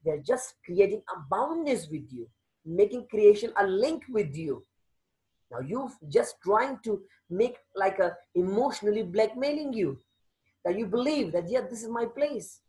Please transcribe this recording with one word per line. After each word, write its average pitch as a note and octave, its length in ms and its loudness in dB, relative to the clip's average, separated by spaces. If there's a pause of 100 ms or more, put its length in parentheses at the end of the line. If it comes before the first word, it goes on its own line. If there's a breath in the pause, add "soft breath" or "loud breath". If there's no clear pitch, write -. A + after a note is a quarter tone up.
They're D3+ 160 -2
just - 420 -2
creating G3 380 2 (140)
a F3 40 -12 (100)
boundness C4 600 -2
with C3 220 -10
you, A#2 180 -12 (360)
making G3+ 440 0
creation G#3 500 6
a G3 60 4
link A3+ 440 0
with G3+ 260 -2
you. D3+ 280 -6 (880)
Now A#2+ 80 -8
you've A3 360 -6 (120)
just - 360 2
trying A#3 400 2
to G#3 180 -2 (280 loud breath)
make G3+ 280 0 (180)
like F#3+ 240 0
a F3 160 2 (200)
emotionally G#3 680 0
blackmailing B3 720 0
you, E3+ 260 -2 (680)
that F3+ 120 0
you A3+ 80 -2
believe A#3+ 480 0
that, E3+ 160 -2
yeah, A#3+ 120 0
this A3+ 220 -10
is A3+ 60 -10
my A#3 160 -2
place. C4 640 -4